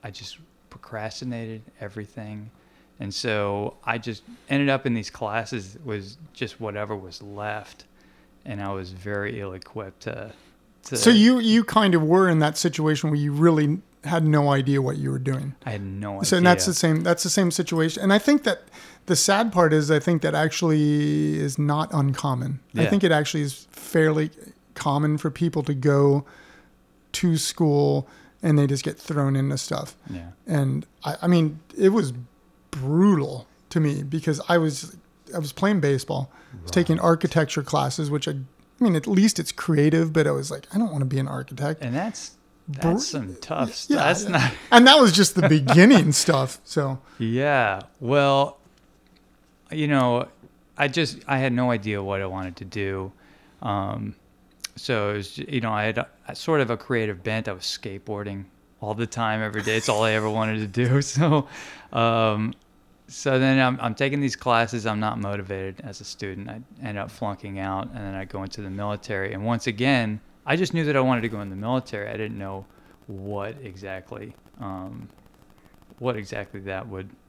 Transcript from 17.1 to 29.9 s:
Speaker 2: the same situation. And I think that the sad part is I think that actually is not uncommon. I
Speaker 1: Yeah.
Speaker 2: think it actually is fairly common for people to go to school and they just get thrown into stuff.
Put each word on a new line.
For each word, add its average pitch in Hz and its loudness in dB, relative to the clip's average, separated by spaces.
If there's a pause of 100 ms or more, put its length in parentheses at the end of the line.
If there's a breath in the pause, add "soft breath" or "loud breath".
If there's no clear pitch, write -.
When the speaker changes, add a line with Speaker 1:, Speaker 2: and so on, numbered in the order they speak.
Speaker 2:
the 180 -4
same 190 2
situation. 160 -2
And 196 4
I 214 6
think 294 4
that 196 -2 (460 loud breath)
the 180 2
sad 202 2
part 170 4
is 151 2
I 151 4
think 160 0
that 156 0
actually 151 2
is 143 -4
not 147 0
uncommon. 135 -2 (160)
I 170 2
Speaker 1:
Yeah. - 2
Speaker 2:
think 196 2
it 175 4
actually 151 0
is 139 -6
fairly 156 0 (460)
common 151 0
for 147 -2
people 165 -2
to 147 -2
go 139 4 (840 soft breath)
to 165 0
school 143 0 (340 soft breath)
and 156 4
they 143 4
just 135 -2
get - -6
thrown 139 -2
into 135 0
stuff. - -8 (120)